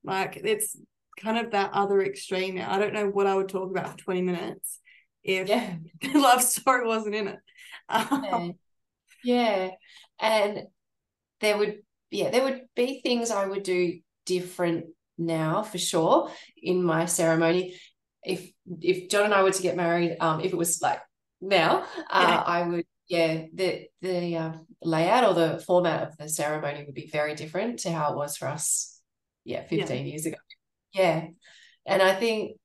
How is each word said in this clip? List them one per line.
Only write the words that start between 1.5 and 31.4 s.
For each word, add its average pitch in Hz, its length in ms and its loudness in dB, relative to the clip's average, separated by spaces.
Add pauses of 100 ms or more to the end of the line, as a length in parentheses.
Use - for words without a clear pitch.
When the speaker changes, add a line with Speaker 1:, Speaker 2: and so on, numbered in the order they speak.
Speaker 1:
that 196 220 0
other 196 300 2
extreme 190 520 -4
now. - 160 -4
I 190 60 0
don't 202 160 0
know 214 160 -2
what 196 180 0
I 196 80 2
would 190 140 0
talk 185 200 -4
about 180 220 -4
for - 60 -16
twenty 185 240 -2
minutes - 580 -4 (440)
if 185 260 -2
Speaker 2:
Yeah. 208 260 0 (140)
Speaker 1:
<laughs> - 120 -16
the 294 180 2
love 247 220 8
story 254 460 2
wasn't 214 280 -2
in 214 120 -2
it. - 120 -10 (500)
Um, - 340 0
Speaker 2:
Yeah. 175 280 -2 (720)
Yeah. 226 460 2 (500)
And 208 440 2 (760)
there 208 160 4
would, 214 220 0 (320)
yeah, - 180 0
there 254 140 4
would 262 180 -2 (140)
be 262 260 -2
things 240 300 0
I 196 140 0
would 196 180 -6
do 180 360 0 (260)
different 180 600 -2 (320)
now 165 460 0
for 202 140 -8
sure 175 540 2 (300)
in 180 220 0
my 170 220 2
ceremony. 170 680 2 (480)
If, - 280 -6 (300)
if 180 280 0
John 208 160 4
and 208 80 2
I 196 100 4
were 190 80 6
to 185 100 -2
get 175 140 0
married, 170 440 0
um, 160 220 0
if 185 100 -2
it 180 60 -4
was, 170 240 0
like, - 180 0 (420)
now, 190 400 2 (280)
uh, - 180 4
Speaker 1:
Yeah. - 180 4
Speaker 2:
I 170 220 0
would, 170 180 -2 (220)
yeah, 165 360 2 (100)
the, 180 340 -2 (140)
the, 175 360 -2
uh, 160 160 -4 (280)
layout 170 440 4
or 190 100 6
the 165 320 0
format 165 400 2
of - 100 -18
the 151 100 -14
ceremony 147 580 -4
would 139 100 -14
be 147 160 -12
very 151 240 -2
different 175 440 -6
to 175 120 -4
how 151 220 0
it 131 40 -4
was 147 180 -6
for - 120 -8
us, - 520 -4 (440)
yeah, - 160 -8
Speaker 1:
Yeah. - 80 -14
Speaker 2:
fifteen 151 400 -4
years 151 180 -8
ago. - 120 -6 (540)
Yeah. 160 360 2 (580)